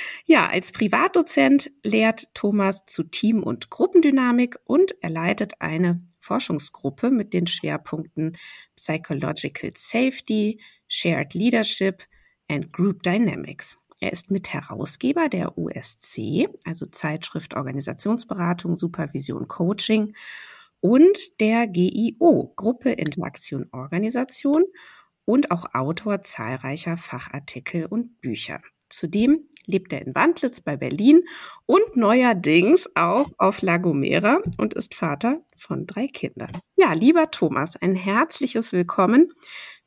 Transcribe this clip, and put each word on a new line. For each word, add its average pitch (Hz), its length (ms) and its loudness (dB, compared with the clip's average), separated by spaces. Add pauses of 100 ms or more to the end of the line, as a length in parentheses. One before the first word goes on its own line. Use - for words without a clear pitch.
(260)
Ja, 277 220 6
als - 220 -2
Privatdozent 277 1000 2 (120)
lehrt 220 520 0
Thomas 202 500 0
zu - 200 -2
Team- 214 380 0
und - 280 -6
Gruppendynamik 262 920 4
und 370 360 2
er 170 80 -6
leitet 170 540 -2
eine 175 440 0 (120)
Forschungsgruppe - 920 -4
mit 214 220 0
den 175 140 0
Schwerpunkten 160 920 -6 (400)
Psychological 156 1000 -6
Safety, 220 840 -2 (280)
Shared 139 440 -4
Leadership 208 720 -2 (440)
and 147 260 -6
Group 196 280 0
Dynamics. - 760 -2 (200)
Er - 140 -6
ist - 180 -2
Mitherausgeber 254 1000 -2
der - 260 -4
U 165 140 -6
S - 260 -2
C, 151 520 0 (180)
also 165 180 -10
Zeitschrift - 720 -6
Organisationsberatung, 170 1200 -4
Supervision, 151 720 -6
Coaching, 208 680 -2 (640)
und 294 600 6
der 226 260 2
G 180 200 2
I 220 320 0
O, 226 360 4
Gruppe 240 360 -2
Interaktion - 840 -6
Organisation, 240 920 0 (640)
und 262 220 2
auch 175 240 -6
Autor 170 480 -4
zahlreicher 131 720 -6
Fachartikel 143 920 -8
und 233 340 -6
Bücher. - 420 -8 (260)
Zudem 233 600 0 (160)
lebt 185 280 -4
er - 140 -8
in 131 80 -8
Wandlitz 262 460 0
bei 147 160 -6
Berlin 208 480 4 (400)
und 427 320 2
neuerdings 220 1000 4
auch 185 420 0
auf 196 240 2
La 175 180 0
Gomera 165 600 2 (180)
und - 180 -4
ist - 200 -4
Vater 226 500 -4 (120)
von 139 280 -8
drei 214 220 -8
Kindern. - 460 -10 (240)
Ja, 302 160 4
lieber 311 400 4
Thomas, 147 420 -2
ein 185 220 -2
herzliches 226 760 -2
Willkommen. 190 600 4 (540)